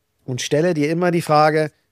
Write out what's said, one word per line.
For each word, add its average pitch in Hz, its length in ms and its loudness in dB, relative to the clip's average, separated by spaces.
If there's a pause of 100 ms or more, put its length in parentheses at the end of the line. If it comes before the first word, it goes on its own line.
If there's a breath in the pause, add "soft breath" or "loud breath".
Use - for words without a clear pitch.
(240)
Und 127 160 -8
stelle 170 340 0
dir 147 160 -2
immer 175 220 -2
die 170 100 0
Frage, 151 480 2 (220)